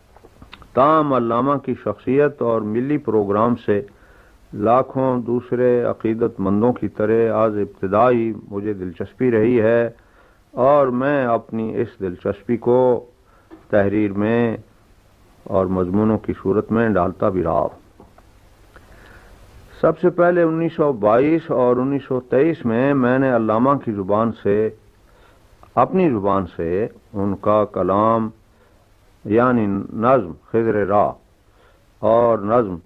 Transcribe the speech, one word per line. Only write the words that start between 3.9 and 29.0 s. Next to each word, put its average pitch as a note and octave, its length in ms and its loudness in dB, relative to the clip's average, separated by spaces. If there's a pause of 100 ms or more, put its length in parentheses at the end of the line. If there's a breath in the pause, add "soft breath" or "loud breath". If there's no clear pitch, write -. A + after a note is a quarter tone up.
لاکھوں B2+ 680 0
دوسرے A#2+ 640 0
عقیدت A2+ 560 -2
مندوں G#2 340 2
کی G#2+ 140 -6
طرح A2 460 0
آز G#2+ 240 0
ابتدائی A2 760 0 (180)
مجھے G2+ 220 -6
دلچسپی G2 580 -4
رہی A2+ 300 2
ہے A#2 280 2 (640 soft breath)
اور C#3 360 2
میں C3 380 -2
اپنی A2+ 560 -4
اس A2+ 60 -4 (120)
دلچسپی G2 580 -4
کو B2 480 2 (640 soft breath)
تحریر G2+ 420 0
میں A2 460 0 (840)
اور F#2+ 220 0
مضمونوں F#2+ 520 0
کی - 160 -8 (100)
صورت G2 280 0
میں A2+ 180 2
ڈالتا F#2 400 0
بھی F#2 140 -2
رہا E2 160 -2
ہوں۔ - 240 -6 (2000 loud breath)
سب D#3+ 180 0
سے F3+ 100 0
پہلے F3 320 2
انیس D#3+ 320 -2
سو D3 180 0
بائیس C3 600 0
اور B2 240 2
انیس C3+ 320 -2
سو B2+ 120 -4
تئیس C#3 460 0
میں B2+ 280 0
میں B2+ 260 2
نے C3+ 160 2
علامہ A2+ 340 2 (160)
کی A#2 60 -4
زبان G#2 400 0 (120)
سے، G#2 260 0 (1080 soft breath)
اپنی E3+ 340 2
زبان G2 360 0 (100)
سے F2+ 320 -2 (260)
ان G2+ 280 -2
کا G#2+ 320 2
کلام A2 560 0 (960 soft breath)